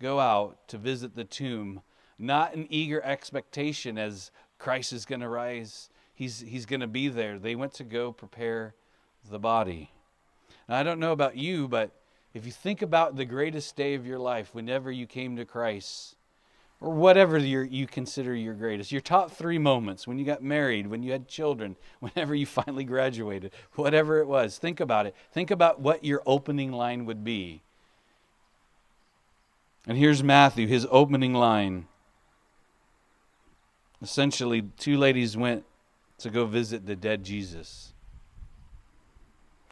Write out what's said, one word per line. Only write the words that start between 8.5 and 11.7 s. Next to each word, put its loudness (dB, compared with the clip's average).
the -10
body." 0
Now, -2
I 2
don't -4
know 0
about 0
you, -4
but -2